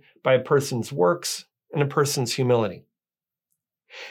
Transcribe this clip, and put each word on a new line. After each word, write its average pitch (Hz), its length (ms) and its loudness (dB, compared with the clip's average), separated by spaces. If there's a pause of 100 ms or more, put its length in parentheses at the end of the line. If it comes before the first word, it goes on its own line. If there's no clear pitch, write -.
(240)
by 131 100 4
a 127 60 4
person's 131 540 0
works 175 520 -2 (260)
and 143 100 -2
a 139 60 2
person's 139 480 -2
humility. 120 500 0 (1300)